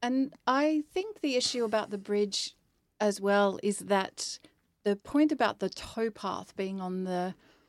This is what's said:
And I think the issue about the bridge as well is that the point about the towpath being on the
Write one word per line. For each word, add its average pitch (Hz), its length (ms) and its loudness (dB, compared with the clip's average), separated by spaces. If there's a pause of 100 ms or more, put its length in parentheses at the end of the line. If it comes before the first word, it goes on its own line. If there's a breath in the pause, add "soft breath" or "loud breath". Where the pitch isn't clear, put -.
And 262 300 0 (140)
I 302 460 2
think 415 280 -6
the 269 160 0
issue 247 280 0
about 214 260 0
the 208 80 -6
bridge 208 560 -2 (460)
as 202 200 2
well 202 420 4
is 202 180 0
that - 580 -2 (460 soft breath)
the 202 120 2
point 302 340 4
about 247 280 0
the 190 100 -2
towpath 196 880 -6
being 190 240 -4
on 185 240 -4
the 185 300 -2 (340 soft breath)